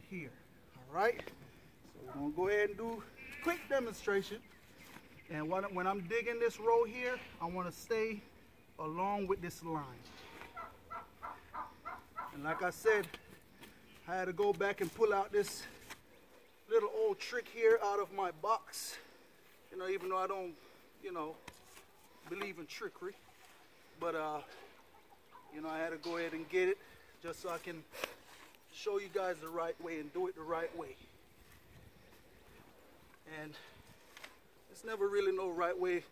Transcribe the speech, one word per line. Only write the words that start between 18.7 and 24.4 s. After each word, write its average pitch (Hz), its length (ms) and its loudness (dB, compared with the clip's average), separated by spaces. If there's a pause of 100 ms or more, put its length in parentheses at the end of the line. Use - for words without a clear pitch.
You 185 60 -10
know, 185 100 -2
even 185 220 0
though 185 80 2
I 185 80 2
don't, 190 280 -2 (500)
you 190 100 -6
know, 160 220 -4 (920)
believe 190 300 -6
in 170 80 -10
trickery. 196 480 -8 (840)
But, 165 160 0
uh, 151 240 -2 (1120)